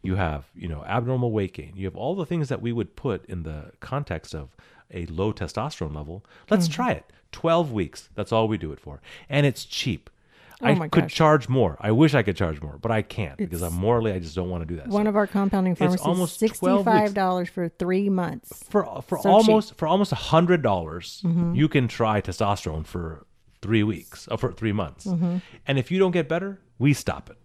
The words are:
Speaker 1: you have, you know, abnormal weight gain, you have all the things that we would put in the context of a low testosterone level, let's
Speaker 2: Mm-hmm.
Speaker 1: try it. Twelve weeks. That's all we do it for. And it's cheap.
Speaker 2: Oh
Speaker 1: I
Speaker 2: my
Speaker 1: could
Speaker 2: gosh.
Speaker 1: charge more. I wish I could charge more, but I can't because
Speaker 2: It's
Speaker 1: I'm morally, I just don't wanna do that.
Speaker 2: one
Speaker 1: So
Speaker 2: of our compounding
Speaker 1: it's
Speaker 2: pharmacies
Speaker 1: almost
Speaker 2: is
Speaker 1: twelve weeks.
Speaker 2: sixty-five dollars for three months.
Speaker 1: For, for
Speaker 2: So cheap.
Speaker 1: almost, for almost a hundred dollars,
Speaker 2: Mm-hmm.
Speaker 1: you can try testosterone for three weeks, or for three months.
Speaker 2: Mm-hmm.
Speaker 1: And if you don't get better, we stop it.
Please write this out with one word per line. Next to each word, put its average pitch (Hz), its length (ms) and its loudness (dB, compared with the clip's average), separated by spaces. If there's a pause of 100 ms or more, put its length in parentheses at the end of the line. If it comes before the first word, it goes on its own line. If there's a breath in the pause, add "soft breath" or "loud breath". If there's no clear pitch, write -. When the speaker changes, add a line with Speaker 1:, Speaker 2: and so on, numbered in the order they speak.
Speaker 1:
you 92 160 -2
have, 76 360 -2
you 87 140 -12
know, 76 160 -8
abnormal 123 480 -2
weight 101 220 -2
gain, - 240 -14
you 95 80 -6
have 85 100 -6
all 127 200 -4
the 180 100 -6
things 160 240 -4
that 135 120 -4
we 117 120 -4
would 117 240 -4
put 110 300 -4
in 87 160 -8
the 76 360 -12
context - 560 -8
of 71 140 -10 (440 soft breath)
a 87 120 -8
low 87 260 -2
testosterone 90 640 -8
level, 76 300 -12 (240 soft breath)
let's 185 160 4
Speaker 2:
Mm-hmm. 156 80 -2
Speaker 1:
try 247 180 -2
it. - 220 -6 (180 soft breath)
Twelve 165 400 0
weeks. 98 440 -6
That's 107 180 -4
all 113 160 2
we 110 80 0
do 78 160 -8
it - 80 -16
for. - 180 -16 (300 loud breath)
And 143 160 2
it's - 180 0
cheap. - 460 -6 (520 soft breath)
Speaker 2:
Oh 240 60 0
Speaker 1:
I 147 80 6
Speaker 2:
my 165 120 -2
Speaker 1:
could 165 180 4
Speaker 2:
gosh. 156 80 -8
Speaker 1:
charge 151 360 6
more. 117 320 4
I 104 100 2
wish 147 240 6
I 117 80 4
could 92 140 0
charge 78 240 -2
more, 73 200 -12
but 113 80 -2
I 110 120 2
can't 78 340 -8
because 87 260 -4
Speaker 2:
It's 85 120 -2
Speaker 1:
I'm 87 40 -4
morally, 110 360 2
I 92 60 -2
just 80 160 -10
don't 90 140 -4
wanna 87 140 -4
do 82 140 -6
that. 78 100 -12
Speaker 2:
one 208 160 0
Speaker 1:
So 214 60 2
Speaker 2:
of 202 80 0
our 208 100 2
compounding 196 460 0
Speaker 1:
it's - 60 -4
Speaker 2:
pharmacies 180 260 0
Speaker 1:
almost 175 360 0
Speaker 2:
is 220 100 2
Speaker 1:
twelve 190 340 2
weeks. - 0 -
Speaker 2:
sixty-five 214 280 4
dollars 180 360 0
for 175 180 -4
three 185 420 0
months. 175 600 -4
Speaker 1:
For, 202 160 0 (200)
for 175 120 -4
Speaker 2:
So - 60 -8
cheap. - 20 -4 (240)
Speaker 1:
almost, 214 260 4
for 160 100 -2
almost 190 280 2
a - 20 0
hundred 170 460 4
dollars, 87 640 -2
Speaker 2:
Mm-hmm. 170 300 2
Speaker 1:
you 147 120 4
can 127 220 2
try 107 320 2
testosterone 92 640 -2
for 80 400 -8 (360)
three 104 220 2
weeks, - 460 -6
or 113 80 -4
for 104 160 -4
three 110 180 -2
months. 98 360 -4
Speaker 2:
Mm-hmm. 175 320 -2 (280 loud breath)
Speaker 1:
And 139 100 0
if 123 140 -2
you 185 80 0
don't 185 120 4
get 165 180 -2
better, 190 320 -6 (180)
we 139 140 6
stop - 360 -4
it. - 160 -20